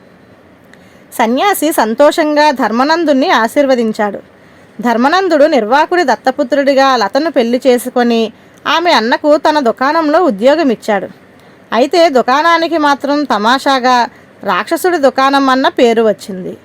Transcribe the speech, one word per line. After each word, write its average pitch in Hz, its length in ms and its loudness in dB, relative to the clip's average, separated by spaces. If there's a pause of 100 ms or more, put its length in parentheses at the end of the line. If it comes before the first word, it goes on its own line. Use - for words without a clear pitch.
(1200)
సన్యాసి 294 540 0
సంతోషంగా 294 800 2
ధర్మనందుణ్ణి 277 800 0
ఆశీర్వదించాడు. 233 880 0 (600)
ధర్మనందుడు 277 640 2
నిర్వాకుడి 302 600 0
దత్తపుత్రుడిగా 262 920 0
లతను 269 340 -2
పెళ్లి 247 360 -2
చేసుకొని 240 680 0 (340)
ఆమె 330 260 0
అన్నకు 294 440 2
తన 311 240 0
దుకాణంలో 294 600 0
ఉద్యోగం 277 500 2
ఇచ్చాడు. 202 380 -4 (640)
అయితే 302 360 2
దుకాణానికి 320 680 0
మాత్రం 285 460 -2
తమాషాగా 247 840 0 (360)
రాక్షసుడి 320 540 -2
దుకాణం 269 520 0
అన్న 262 180 0
పేరు 233 340 2
వచ్చింది. 190 640 -6